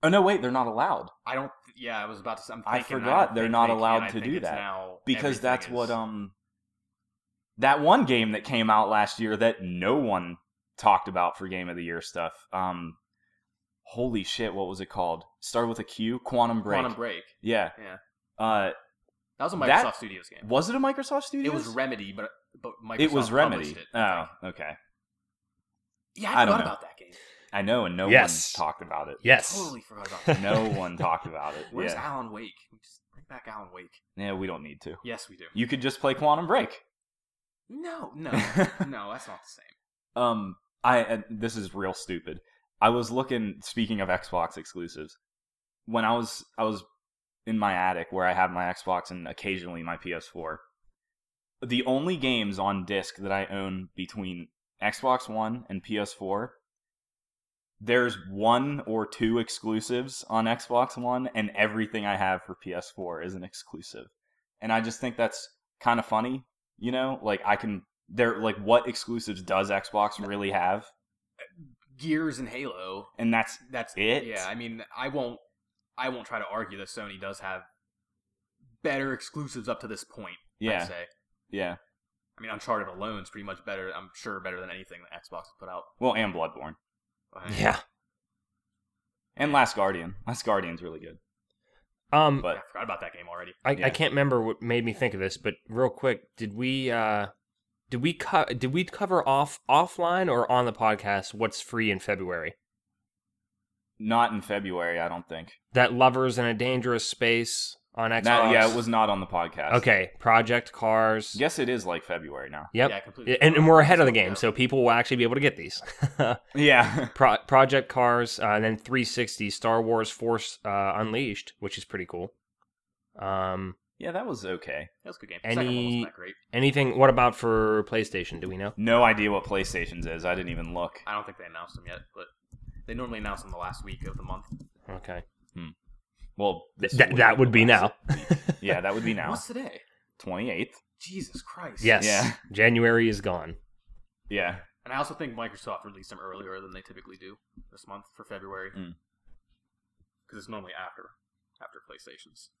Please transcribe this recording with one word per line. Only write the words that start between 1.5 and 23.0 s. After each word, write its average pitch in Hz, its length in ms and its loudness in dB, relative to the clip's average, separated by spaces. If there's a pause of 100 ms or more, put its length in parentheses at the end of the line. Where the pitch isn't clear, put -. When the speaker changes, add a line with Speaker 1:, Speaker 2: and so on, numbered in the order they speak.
Speaker 2:
th-, 123 120 -20
yeah, 117 240 -6
I 104 40 -6
was 107 160 -12
about 110 160 -6
to - 60 -18
say, 117 100 -14
I'm 113 120 -14
Speaker 1:
I 113 120 0
Speaker 2:
thinking, 127 220 -4
Speaker 1:
forgot 139 320 2
Speaker 2:
I - 20 -10
Speaker 1:
they're 113 120 0
Speaker 2:
think 113 60 0
Speaker 1:
not 117 160 6
Speaker 2:
they, 113 60 4
Speaker 1:
allowed 113 240 4
Speaker 2:
yeah, 110 60 2
I 98 40 -4
Speaker 1:
to 101 60 -6
Speaker 2:
think 110 120 -4
Speaker 1:
do 139 120 -2
Speaker 2:
it's 110 100 -4
Speaker 1:
that. 76 80 -2
Speaker 2:
now 95 500 -8
Speaker 1:
Because 127 200 0
Speaker 2:
everything 123 180 -2
Speaker 1:
that's 127 260 0
what, 120 160 -2
Speaker 2:
is 113 60 -4
Speaker 1:
um, 107 400 -6 (1300)
that 139 220 4
one 202 240 6
game 117 260 4
that 107 120 -4
came 113 280 0
out 107 180 6
last 107 300 2
year 110 180 0
that 113 240 4
no 90 340 0
one 92 420 -2 (400)
talked 101 300 4
about 90 300 0
for 95 100 -10
Game 90 220 -8
of 87 60 -8
the 87 80 -8
Year 82 180 -6
stuff, 82 320 -6 (180)
um, 90 460 -6 (840)
holy 117 400 -2
shit, 104 320 -4
what 98 120 -2
was 95 140 -8
it 92 60 -10
called? 85 360 -4 (160)
Started 117 280 -2
with 113 120 -4
a 107 40 -6
Q? 113 360 -4
Quantum 117 440 0
Break. 101 160 2
Speaker 2:
Quantum 123 160 -2
Break. 110 260 -8 (220)
Speaker 1:
Yeah. 104 340 0
Speaker 2:
Yeah. 95 200 -16 (460)
Speaker 1:
Uh, 104 280 2 (680)
Speaker 2:
That 131 80 -6
was 180 80 -4
a 190 40 -6
Speaker 1:
that 147 280 6
Speaker 2:
Microsoft 117 120 -2
Studios 95 320 -14
game. - 200 -18
Speaker 1:
Was 143 200 4
it 240 60 -2
a 269 40 0
Microsoft 269 400 0
Speaker 2:
It 277 60 -6
Speaker 1:
Studios? 277 280 -4
Speaker 2:
was - 140 -4
Remedy, 113 440 -4
but 104 180 -10 (320)
but 120 120 -12 (120)
Microsoft 113 140 -10
Speaker 1:
It 151 120 4